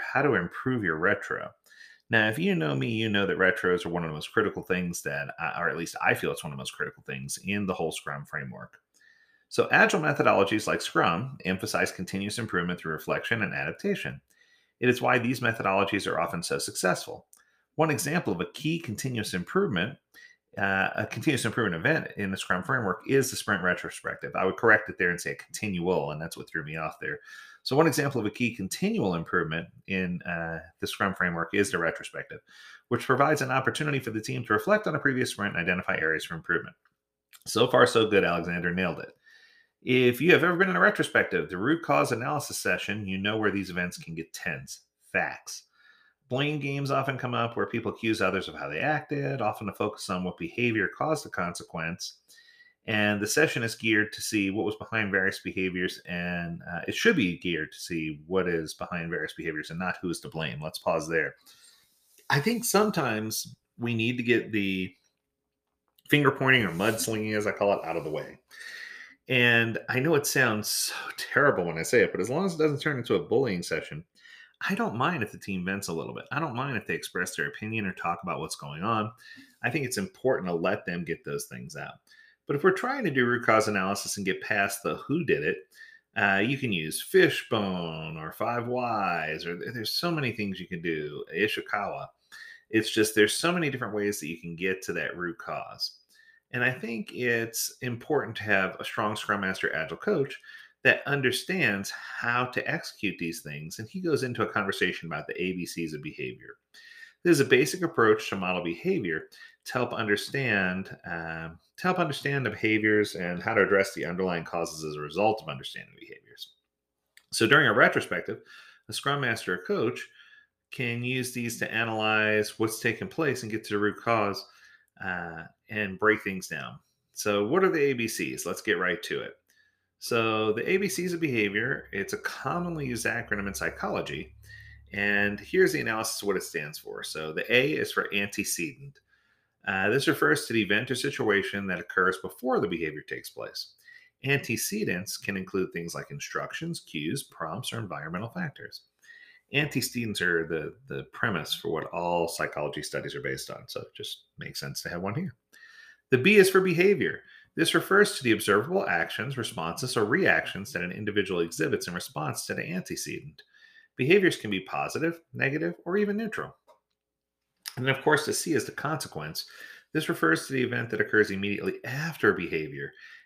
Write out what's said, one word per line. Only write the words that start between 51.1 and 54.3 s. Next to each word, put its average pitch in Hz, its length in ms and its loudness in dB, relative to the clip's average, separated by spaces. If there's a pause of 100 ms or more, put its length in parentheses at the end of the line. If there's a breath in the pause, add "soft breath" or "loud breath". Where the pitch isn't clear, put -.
the - 20 -12
consequence. 87 840 -6 (720 soft breath)
And 104 340 2
the 101 60 0
session 151 360 2
is 113 120 -4
geared 107 400 2
to - 80 -10
see 101 280 2